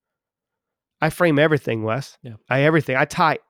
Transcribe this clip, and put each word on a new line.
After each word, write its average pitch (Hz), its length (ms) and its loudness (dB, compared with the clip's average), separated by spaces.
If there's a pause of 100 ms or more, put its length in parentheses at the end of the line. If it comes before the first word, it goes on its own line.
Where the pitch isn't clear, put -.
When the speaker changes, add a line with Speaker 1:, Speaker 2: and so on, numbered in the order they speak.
(1040)
Speaker 1:
I 156 60 0
frame 160 300 2
everything, 143 440 0
Wes. 110 400 -6
Speaker 2:
Yeah. 117 120 -16 (160)
Speaker 1:
I, 131 100 0
everything. 147 340 0
I 139 120 2
tie 160 320 -2 (100)